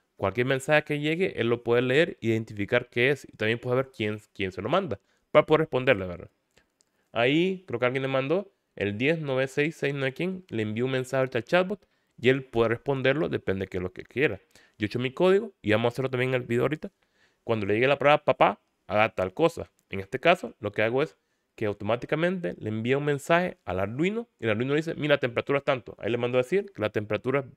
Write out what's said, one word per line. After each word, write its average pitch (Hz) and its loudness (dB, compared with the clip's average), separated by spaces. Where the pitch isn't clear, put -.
Cualquier 101 -2
mensaje 143 2
que 147 -4
llegue, 165 -2
él 117 0
lo 117 0
puede 120 4
leer, 143 2
identificar 113 0
qué 123 2
es 139 -4
y - -20
también 110 0
puede 123 -2
ver 131 -2
quién, 107 -4
quién 95 -4
se 95 -10
lo 107 -4
manda 156 -2
para 151 6
poder 156 2
responderle, 127 0
¿verdad? 87 -12
Ahí 165 0
creo 113 -4
que 123 2
alguien 131 0
le 135 -2
mandó 135 0
el 101 -2
diez 147 0
nueve 135 -2
seis 147 -2
seis, 143 -2
no 139 -4
hay 131 -2
quien, 185 -6
le 113 -2
envió 107 -2
un 131 -2
mensaje 131 -2
ahorita 127 0
al 113 -6
chatbot 185 -2
y 113 2
él 135 4
puede 113 2
responderlo, 135 0
depende 98 -2
de 95 -10
qué 95 -6
es 90 -4
lo 90 -6
que 110 -14
quiera. 120 -2
Yo 107 -4
he - 0
hecho 120 -4
mi 127 -4
código 190 2
y 101 2
vamos 113 4
a 117 2
hacerlo 131 -4
también 127 0
en 127 0
el 123 -12
video 120 0
ahorita. 135 -4
Cuando 110 -2
le 104 2
llegue 123 4
la 160 2
palabra 143 4
papá, 165 2
haga 107 4
tal 92 -2
cosa. - 0
En 95 -8
este 95 -8
caso, 190 2
lo 104 -4
que 110 -2
hago 120 0
es 160 -8
que 110 -4
automáticamente 156 -2
le 104 -6
envía 113 0
un 147 -4
mensaje 170 0
al 92 -4
Arduino 170 -2
y 113 -10
el 113 2
Arduino 123 0
dice, 156 -2
"Mira, 147 0
la 139 2
temperatura 135 0
es - -6
tanto". 131 -4
Ahí 104 -4
le 120 0
mando 123 0
a 127 4
decir 196 -2
que 104 -6
la 104 0
temperatura 110 -2
es 127 -8